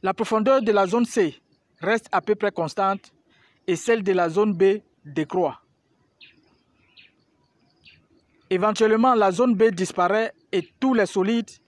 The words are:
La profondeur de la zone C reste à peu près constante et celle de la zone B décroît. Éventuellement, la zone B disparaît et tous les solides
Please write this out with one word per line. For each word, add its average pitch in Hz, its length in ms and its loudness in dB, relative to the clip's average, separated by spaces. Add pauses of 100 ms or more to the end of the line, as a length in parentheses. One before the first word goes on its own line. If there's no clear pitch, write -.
La 190 120 -2
profondeur 226 480 0
de 214 80 0
la 202 160 2
zone 226 200 0
C 190 340 -2 (400)
reste 220 320 -2
à 190 80 0
peu 214 160 -2
près 202 160 -4
constante 196 600 -6 (540)
et 185 80 -2
celle 226 300 -2
de 190 80 0
la 175 160 2
zone 202 240 0
B 196 300 2 (220)
décroît. 151 560 -6 (3000)
Éventuellement, 214 640 2
la 202 180 2
zone 233 240 0
B 226 140 4
disparaît 190 600 -2 (200)
et 185 160 -2 (100)
tous 262 160 0
les 208 120 2
solides 214 440 -2 (180)